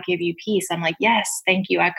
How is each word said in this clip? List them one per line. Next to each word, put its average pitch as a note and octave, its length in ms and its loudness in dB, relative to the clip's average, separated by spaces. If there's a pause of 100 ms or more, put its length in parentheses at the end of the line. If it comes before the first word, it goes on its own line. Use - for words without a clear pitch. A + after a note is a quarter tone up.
give F3+ 140 0
you E3+ 240 -2
peace." G#3 260 0
I'm E3+ 120 -2
like, E3 180 -2
"Yes, - 480 0
thank F#3+ 220 2
you. F3+ 100 2
I F3 200 2